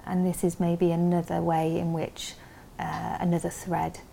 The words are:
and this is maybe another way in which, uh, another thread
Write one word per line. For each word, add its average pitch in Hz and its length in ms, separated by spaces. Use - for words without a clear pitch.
and 180 200
this 180 180
is 170 160
maybe 170 320
another 170 500
way 160 380
in 170 140
which, - 420
uh, 165 400
another 170 300
thread 165 500